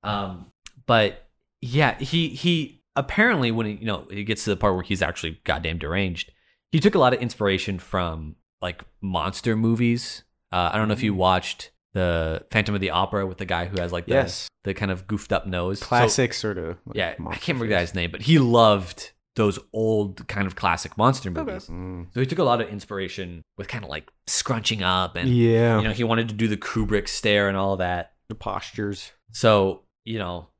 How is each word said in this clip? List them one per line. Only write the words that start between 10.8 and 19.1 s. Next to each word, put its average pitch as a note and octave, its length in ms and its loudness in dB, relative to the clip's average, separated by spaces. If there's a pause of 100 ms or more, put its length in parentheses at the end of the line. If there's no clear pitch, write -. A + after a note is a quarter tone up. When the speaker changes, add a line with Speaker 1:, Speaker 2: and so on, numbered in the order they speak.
Speaker 1:
know G#2 60 2
if B2 80 -4
you G#2+ 120 2
Speaker 2:
Mm. - 20 -2
Speaker 1:
watched F#2 540 0 (240)
the E2 560 0
Phantom G#2 240 0
of G2 60 0
the F#2+ 100 0
Opera F#2+ 360 0
with F#2 120 -10
the G2 80 -6
guy F2 200 -2
who F#2 140 -4
has, F2 120 -4
like, F2 140 -6
the, - 80 -2
Speaker 2:
Yes. B2+ 340 0 (160)
Speaker 1:
the G2 100 -2
kind G2 160 -2
of F#2 160 -6
goofed G#2+ 260 -4
up F#2+ 140 -2
nose. F#2 340 -4
So - 60 -10
Speaker 2:
Classic A#2+ 460 4
sort G#2 260 -6
of, E2 280 -6
like, - 100 -10
Speaker 1:
yeah, F2+ 220 -2
I E2 40 -8
Speaker 2:
monster D#2+ 180 -8
Speaker 1:
can't D3 180 -2
remember A#2 160 -2
the F2+ 60 4
Speaker 2:
face. F2 100 0
Speaker 1:
guy's - 40 -12
name, F2 160 -2
but F2 120 -10
he D#3 160 6
loved A2+ 720 6 (220)